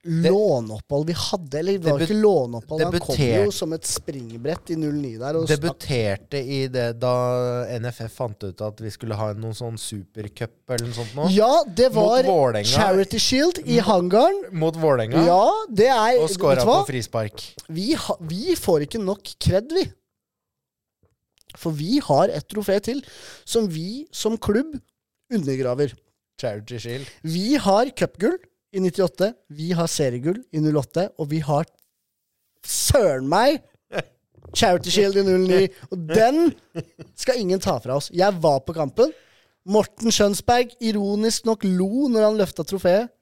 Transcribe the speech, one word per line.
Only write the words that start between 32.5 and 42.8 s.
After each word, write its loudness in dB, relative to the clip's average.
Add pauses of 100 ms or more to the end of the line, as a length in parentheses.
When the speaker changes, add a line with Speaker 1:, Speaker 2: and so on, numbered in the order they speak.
Speaker 2:
søren 2
meg 4 (920)
Charity 2
Shield 2
i 4
null 4
ni, 4 (260)
og -8
den 4 (640)
skal -2
ingen 0
ta -2
fra -4
oss. -6
Jeg 2
var 4
på -10
kampen. 0 (540)
Morten 0
Skjønsberg, 2
ironisk -2
nok, 0
lo 0
når 4
han 2
løfta -2
trofeet 0 (140)